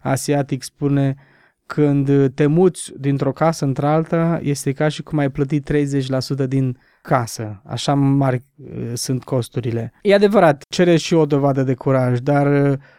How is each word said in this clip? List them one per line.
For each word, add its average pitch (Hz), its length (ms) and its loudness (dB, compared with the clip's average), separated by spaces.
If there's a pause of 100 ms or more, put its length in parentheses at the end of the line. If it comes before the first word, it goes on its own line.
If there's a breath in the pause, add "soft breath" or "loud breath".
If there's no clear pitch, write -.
asiatic 143 640 -2
spune, 139 520 -2 (520 soft breath)
„Când, 143 420 0
uh, 139 260 4
te 147 120 2
muți 170 520 0
dintr-o 135 340 -2
casă 160 320 0
într-alta, 160 800 0
este 139 300 -2
ca 151 160 0
și 147 140 -6
cum - 160 -4
ai 139 120 0
plătit 143 340 -2
treizeci 143 440 0
la 131 100 0
sută 135 280 -4
din 131 320 -2 (240 soft breath)
casă.” 113 640 -4
Așa 139 300 -2
mari, 139 480 2 (140)
uh, 120 380 -10
sunt 123 300 -6
costurile. 117 680 -4 (100)
E 202 120 4
adevărat, 196 540 4
cere 175 280 2
și - 180 -2
o 160 120 4
dovadă 139 360 0
de 131 120 0
curaj, 127 440 0
dar, 143 520 2
uh, 139 80 0 (200 soft breath)